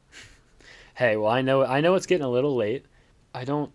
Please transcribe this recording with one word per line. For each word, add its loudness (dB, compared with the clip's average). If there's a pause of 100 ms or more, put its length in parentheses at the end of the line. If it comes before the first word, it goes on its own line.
(960)
Hey, 2
well, 0
I 0
know, 2
I 0
know 4
it's -2
getting 0
a -2
little 0
late. -2 (500)
I -10
don't, -4